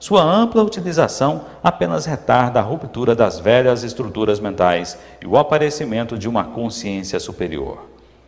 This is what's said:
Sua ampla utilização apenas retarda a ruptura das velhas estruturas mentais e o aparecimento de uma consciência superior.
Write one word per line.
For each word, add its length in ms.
Sua 220
ampla 400
utilização 800
apenas 440
retarda 520
a 40
ruptura 520
das 240
velhas 460
estruturas 560
mentais 580
e 40
o 120
aparecimento 800
de 100
uma 160
consciência 760
superior. 760